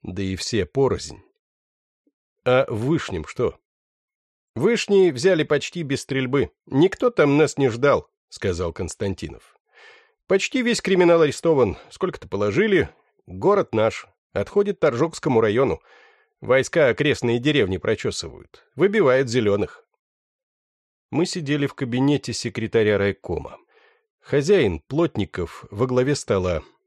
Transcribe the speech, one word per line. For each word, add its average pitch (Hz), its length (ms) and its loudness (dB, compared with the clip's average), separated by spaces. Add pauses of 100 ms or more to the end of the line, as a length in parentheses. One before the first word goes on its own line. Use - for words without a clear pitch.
да 92 200 -10
и 95 140 -4
все 95 300 -4
порознь. 113 560 -4 (1200)
«А 127 240 2
в 113 180 -6
Вышнем 95 400 -4
что?» - 320 -4 (960)
«Вышний 196 560 2
взяли 156 320 0
почти 147 400 -4
без 135 200 -4
стрельбы. 131 480 -2 (160)
Никто 180 440 2
там 143 260 2
нас 147 200 2
не 139 120 2
ждал», — 120 420 0 (180)
сказал 87 460 -6
Константинов. 90 840 -8 (680)
«Почти 196 340 0
весь 233 220 0
криминал 175 400 4
арестован. 135 560 2 (120)
Сколько-то - 380 -8
положили. 135 600 0 (360)
Город 147 480 0
наш. 110 320 0 (260)
Отходит 202 460 -2
Торжокскому 139 600 0
району. 110 400 2 (600)
Войска 131 480 2
окрестные 120 500 0
деревни 123 380 0
прочесывают. - 880 -6 (100)
Выбивают 143 540 2
зеленых». 104 580 0 (1200)
Мы 160 160 0
сидели 143 400 -2
в - 80 -12
кабинете 131 580 0
секретаря 110 640 0
райкома. 95 600 -4 (640)
Хозяин, 139 600 0
Плотников, 127 920 -4
во 104 160 -2
главе 127 300 0
стола. 90 460 -2 (240)